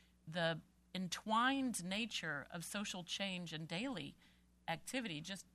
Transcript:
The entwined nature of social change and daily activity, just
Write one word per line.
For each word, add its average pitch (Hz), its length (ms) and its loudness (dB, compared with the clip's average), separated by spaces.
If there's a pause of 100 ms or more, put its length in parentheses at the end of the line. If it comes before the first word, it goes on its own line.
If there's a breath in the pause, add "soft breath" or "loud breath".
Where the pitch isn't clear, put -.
(280 soft breath)
The 165 300 4 (380)
entwined 226 880 4
nature 180 720 0
of 165 120 -4
social 202 380 -2
change 180 500 -2
and 156 140 -4
daily 175 480 -2 (520 soft breath)
activity, 165 540 -2
just 185 340 -6